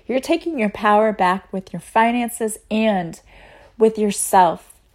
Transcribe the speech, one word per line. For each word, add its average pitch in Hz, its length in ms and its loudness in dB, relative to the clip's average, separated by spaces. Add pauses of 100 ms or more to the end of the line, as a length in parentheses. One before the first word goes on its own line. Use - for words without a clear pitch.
You're 254 140 -2
taking 330 380 -2
your 208 120 -2
power 214 420 2
back 190 400 -2
with 190 200 -10
your 175 80 -10
finances 233 800 -2 (120)
and 202 500 -2 (580)
with 220 200 2
yourself 196 760 2 (220)